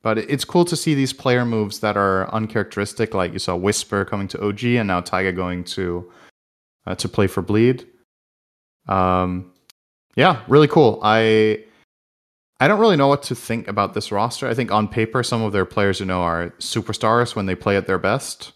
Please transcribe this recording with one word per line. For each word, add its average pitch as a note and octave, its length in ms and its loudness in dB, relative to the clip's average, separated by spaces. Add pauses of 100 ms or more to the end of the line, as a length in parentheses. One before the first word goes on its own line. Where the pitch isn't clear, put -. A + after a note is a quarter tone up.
but A2 160 0
it, - 120 -6
it's C#3 140 -2
cool F3 220 2
to F3 100 -4
see D#3 180 -2
these C3+ 200 0
player B2 320 2
moves G#2+ 340 -2
that G#2 160 0
are G2 380 2
uncharacteristic, G#2+ 800 -4
like F#2 180 -2
you - 60 -8
saw F2+ 180 -4
Whisper G2 480 0
coming G2 240 -6
to - 120 -10
O G#2 120 -2
G A#2+ 240 0
and A2+ 100 0
now F#2 140 0
Taiga F#2 320 -2
going F2+ 320 -6
to, F2 480 -6 (760)
uh, F2+ 100 -6
to - 120 -8
play G2+ 180 0
for F#2+ 140 -4
Bleed. A2+ 460 2 (1000)
Um, F#2 640 0 (640)
yeah, C#3 320 2
really D3+ 200 8
cool. C3 340 4
I, A2 640 4 (960)
I C3+ 80 4
don't G3+ 100 4
really G#3+ 180 4
know C#3 120 4
what C#3 160 2
to - 100 -6
think - 340 -6
about G2+ 260 -2
this - 180 -6
roster. A#2 360 -2
I A#2 60 -2
think A#2 160 -2
on G#2+ 160 2
paper, A2 360 -2
some A#2 200 -2
of G#2+ 100 -2
their G2 120 2
players, G2 340 0
you G2 80 -6
know, F#2 140 -2
are E2+ 380 -2
superstars A#2 760 -2
when G2+ 120 -4
they A2+ 80 -2
play G#2 220 0
at G2 100 -2
their F#2+ 120 0
best. - 580 -4